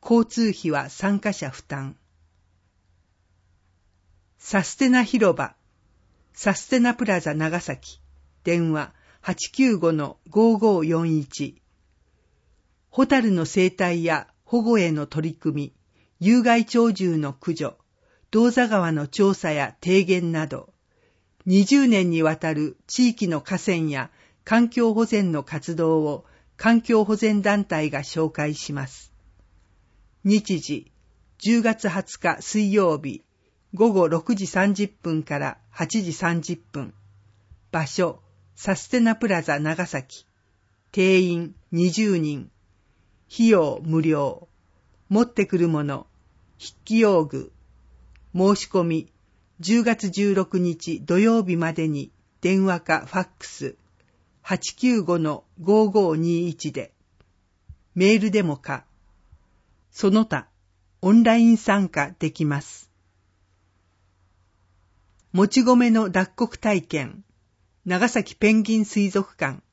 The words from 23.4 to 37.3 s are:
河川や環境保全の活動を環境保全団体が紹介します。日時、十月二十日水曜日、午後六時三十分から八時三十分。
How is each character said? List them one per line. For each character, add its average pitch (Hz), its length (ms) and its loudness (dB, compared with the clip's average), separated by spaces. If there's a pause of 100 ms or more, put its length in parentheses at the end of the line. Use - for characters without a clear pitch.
河 185 180 -6
川 165 300 -2
や 135 200 -8 (360)
環 233 240 2
境 233 240 0
保 226 120 2
全 202 260 0
の 147 120 -4
活 160 320 -10
動 160 240 0
を 147 260 -6 (300)
環 226 260 2
境 220 240 2
保 214 100 -2
全 214 260 0
団 202 240 0
体 156 240 -4
が 147 140 -8
紹 160 280 -4
介 151 240 -6
し - 180 -12
ま 139 140 -8
す。 - 260 -20 (1120)
日 196 360 0
時、 - 320 -10 (460)
十 226 240 2
月 220 280 -2
二 185 140 -6
十 - 140 -16
日 - 240 -4
水 208 320 -2
曜 180 240 2
日、 143 260 -12 (500)
午 214 200 2
後 180 140 4
六 165 280 0
時 196 120 -6
三 196 260 0
十 196 140 -2
分 160 340 -6
か 151 160 -8
ら 143 220 -8 (100)
八 208 340 -4
時 170 80 -6
三 170 300 -2
十 165 160 -10
分。 - 360 -14 (800)